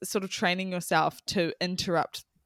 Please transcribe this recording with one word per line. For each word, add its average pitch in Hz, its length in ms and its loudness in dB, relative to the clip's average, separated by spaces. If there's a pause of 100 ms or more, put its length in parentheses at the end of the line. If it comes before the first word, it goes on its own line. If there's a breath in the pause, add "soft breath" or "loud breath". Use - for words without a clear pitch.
sort 190 200 -4
of 190 60 -8
training 185 420 0
yourself 170 560 2
to 170 340 2
interrupt 180 640 -2 (200)